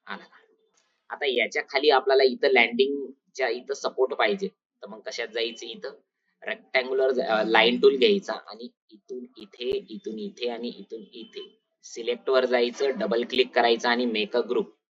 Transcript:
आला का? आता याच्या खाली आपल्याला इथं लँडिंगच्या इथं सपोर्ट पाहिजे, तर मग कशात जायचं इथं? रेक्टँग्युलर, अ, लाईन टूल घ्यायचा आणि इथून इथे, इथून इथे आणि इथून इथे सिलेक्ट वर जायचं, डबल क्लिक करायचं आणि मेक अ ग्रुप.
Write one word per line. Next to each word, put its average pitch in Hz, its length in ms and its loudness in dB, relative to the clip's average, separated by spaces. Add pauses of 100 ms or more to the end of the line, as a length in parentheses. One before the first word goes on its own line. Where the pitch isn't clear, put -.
(140)
आला 95 100 -14
का? - 140 -20 (720)
आता 120 160 -8
याच्या 147 440 -2
खाली 139 200 2
आपल्याला 135 340 4
इथं 131 240 2
लँडिंगच्या 127 1000 0
इथं 127 240 -6
सपोर्ट 127 400 -2
पाहिजे, 101 340 0
तर - 400 -18
मग 110 120 -16
कशात 110 280 -10
जायचं 117 380 -8
इथं? 117 340 -14 (480)
रेक्टँग्युलर, 131 760 -2
अ, 110 220 0
लाईन 113 360 4
टूल 135 180 6
घ्यायचा 107 360 2
आणि 92 360 -14 (200)
इथून 123 360 -16 (120)
इथे, 120 520 -8
इथून 110 300 -12
इथे 104 300 -6
आणि 117 180 -8
इथून 104 360 -14 (100)
इथे 110 460 -18 (240)
सिलेक्ट 120 460 -6
वर 127 160 4
जायचं, 120 440 0
डबल 117 400 -2
क्लिक 127 260 2
करायचं 117 340 4
आणि 120 160 0
मेक 107 320 -2
अ 120 120 2
ग्रुप. 233 260 -2 (140)